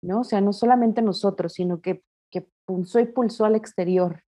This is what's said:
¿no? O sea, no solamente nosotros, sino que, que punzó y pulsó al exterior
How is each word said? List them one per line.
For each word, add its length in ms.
¿no? 180
O 40
sea, 160
no 120
solamente 500
nosotros, 500
sino 280
que, 220
que 180
punzó 360
y 60
pulsó 380
al 120
exterior 760